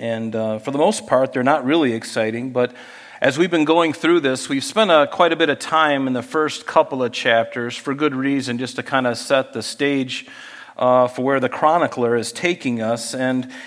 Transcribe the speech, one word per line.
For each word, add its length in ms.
and, 360
uh, 220
for 140
the 80
most 260
part, 280
they're 100
not 200
really 300
exciting, 560
but 240
as 160
we've 140
been 120
going 300
through 280
this, 280
we've 140
spent 260
a, 160
quite 260
a 40
bit 140
of 100
time 480
in 60
the 100
first 420
couple 380
of 80
chapters 680
for 160
good 220
reason, 420
just 200
to 40
kinda 340
set 380
the 80
stage, 640
uh, 320
for 140
where 180
the 80
chronicler 680
is 160
taking 500
us. 320
And 340